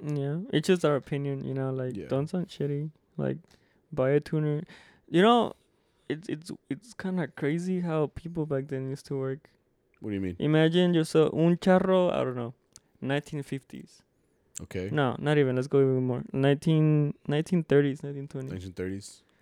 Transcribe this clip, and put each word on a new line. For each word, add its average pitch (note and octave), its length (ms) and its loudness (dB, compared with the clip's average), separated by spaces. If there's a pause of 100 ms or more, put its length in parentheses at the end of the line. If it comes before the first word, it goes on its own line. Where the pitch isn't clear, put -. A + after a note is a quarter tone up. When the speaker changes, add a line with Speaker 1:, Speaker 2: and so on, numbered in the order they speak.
Speaker 1:
Yeah, D3 360 -4 (120)
it's D#3 160 0
just F3+ 180 4
our D3 100 4
opinion, C#3 480 -4
you C3 100 -6
know, C3+ 180 -4
like, B2+ 240 -6
Speaker 2:
Yeah. E2 120 -10
Speaker 1:
don't C3+ 200 -2
sound F3+ 220 -4
shitty. D3 420 -6 (260)
Like, C3+ 200 -4 (540)
buy C3+ 200 0
a D3 80 4
tuner. D3+ 440 -2 (460)
You - 140 4
know, A#3 300 4 (540)
it's, D#3 220 -6
it's, D#3 220 -8 (180)
it's C#3+ 240 -10
kinda F#3 340 -4
crazy F3 540 -2
how D#3+ 340 0
people E3 300 -6
back C#3 220 -2
then C3 220 -6
used C3+ 180 -10
to C#3+ 100 -6
work. C3+ 320 -6 (500)
Speaker 2:
What A2 100 -8
do G2+ 60 -2
you G2 60 -2
mean? F#2 180 -2
Speaker 1:
Imagine D#3+ 540 4
yourself, D#3+ 400 4
un E3+ 240 4
charro, F#3 540 4
I - 120 0
don't B2+ 120 -4
know, A#2+ 180 -8 (480)
nineteen C#3+ 420 -4
fifties. - 580 -12 (600)
Speaker 2:
Okay. F#2 300 -6
Speaker 1:
No, C3 280 0
not D3 180 0
even. C3 180 4
Let's B2+ 140 -2
go C#3 100 4
even C3 280 2
more. B2+ 160 -2 (100)
Nineteen, D3 800 2 (140)
nineteen D#3+ 360 0
thirties, C#3+ 400 2
nineteen C#3+ 240 -10
twenties. C3+ 240 -10
Speaker 2:
Nineteen F#2 220 -10
thirties. F#2+ 480 -10 (200)